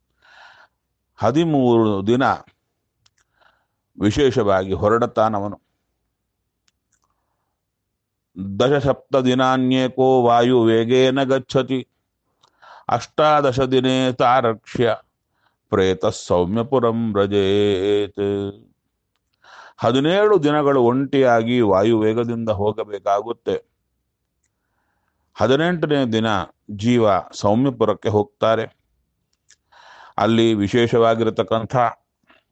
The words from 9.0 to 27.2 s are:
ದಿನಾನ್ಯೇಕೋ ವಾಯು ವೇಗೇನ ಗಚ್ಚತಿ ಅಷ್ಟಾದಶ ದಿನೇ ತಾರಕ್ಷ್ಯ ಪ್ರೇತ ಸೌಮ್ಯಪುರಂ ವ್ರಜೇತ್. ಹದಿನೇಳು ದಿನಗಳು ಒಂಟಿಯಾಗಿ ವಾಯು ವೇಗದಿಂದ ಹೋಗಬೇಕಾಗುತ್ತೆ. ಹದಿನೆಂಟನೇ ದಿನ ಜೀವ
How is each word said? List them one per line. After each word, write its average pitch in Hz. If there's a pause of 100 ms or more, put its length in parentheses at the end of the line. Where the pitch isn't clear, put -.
ದಿನಾನ್ಯೇಕೋ 131
ವಾಯು 120
ವೇಗೇನ 127
ಗಚ್ಚತಿ 131 (1000)
ಅಷ್ಟಾದಶ 143
ದಿನೇ 131
ತಾರಕ್ಷ್ಯ 120 (720)
ಪ್ರೇತ 95
ಸೌಮ್ಯಪುರಂ 113
ವ್ರಜೇತ್. 101 (1120)
ಹದಿನೇಳು 165
ದಿನಗಳು 143
ಒಂಟಿಯಾಗಿ 123
ವಾಯು 107
ವೇಗದಿಂದ 113
ಹೋಗಬೇಕಾಗುತ್ತೆ. 104 (1700)
ಹದಿನೆಂಟನೇ 147
ದಿನ 110 (440)
ಜೀವ 110 (260)